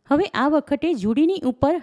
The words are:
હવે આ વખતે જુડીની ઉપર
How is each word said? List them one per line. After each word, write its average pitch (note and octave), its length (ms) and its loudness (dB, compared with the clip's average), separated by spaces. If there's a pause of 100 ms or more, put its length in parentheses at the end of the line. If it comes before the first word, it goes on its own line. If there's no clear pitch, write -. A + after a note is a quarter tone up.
હવે D4+ 240 2
આ B3+ 140 0
વખતે D4 460 -2
જુડીની C#4 580 0
ઉપર C#4 320 0